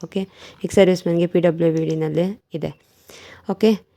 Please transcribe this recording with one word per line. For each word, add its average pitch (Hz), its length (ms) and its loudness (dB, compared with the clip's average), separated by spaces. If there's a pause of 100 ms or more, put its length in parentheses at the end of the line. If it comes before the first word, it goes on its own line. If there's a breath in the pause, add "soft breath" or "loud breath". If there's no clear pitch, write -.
ಓಕೆ, 190 160 -8 (440 loud breath)
ಎಕ್ಸ್ 180 120 -4
ಸರ್ವಿಸ್ 180 320 4
ಮ್ಯಾನ್‌ಗೆ 170 200 0
ಪಿ 175 120 0
ಡಬ್ಲ್ಯೂ 165 320 0
ಬಿ 160 140 -2
ಡಿನಲ್ಲೇ 160 560 -4 (120)
ಇದೆ. 151 260 -10 (720 loud breath)
ಓಕೆ, 214 280 2 (180)